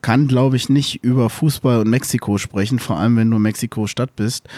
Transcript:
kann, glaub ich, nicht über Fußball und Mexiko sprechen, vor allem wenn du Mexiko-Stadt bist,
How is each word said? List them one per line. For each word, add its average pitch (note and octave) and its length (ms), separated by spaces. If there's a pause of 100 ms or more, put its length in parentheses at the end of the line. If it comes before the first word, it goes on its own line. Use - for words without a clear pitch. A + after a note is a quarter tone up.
kann, C3 240
glaub C3 280
ich, B2 140
nicht C#3 360
über B2 260
Fußball C3 480
und G#2+ 100
Mexiko A2+ 500
sprechen, A2 420
vor F2+ 180
allem A#2 180
wenn A2+ 140
du A2+ 80
Mexiko-Stadt A2 800
bist, G#2+ 420